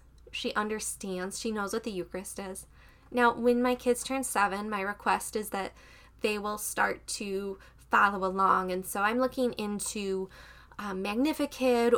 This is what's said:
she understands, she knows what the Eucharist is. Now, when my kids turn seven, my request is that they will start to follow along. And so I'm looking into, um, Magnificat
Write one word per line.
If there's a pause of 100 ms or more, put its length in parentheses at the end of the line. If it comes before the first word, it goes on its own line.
(300)
she
understands,
she
knows
what
the
Eucharist
is. (440)
Now,
when
my
kids
turn
seven,
my
request
is
that (500)
they
will
start
to (320)
follow
along.
And
so
I'm
looking
into, (480)
um,
Magnificat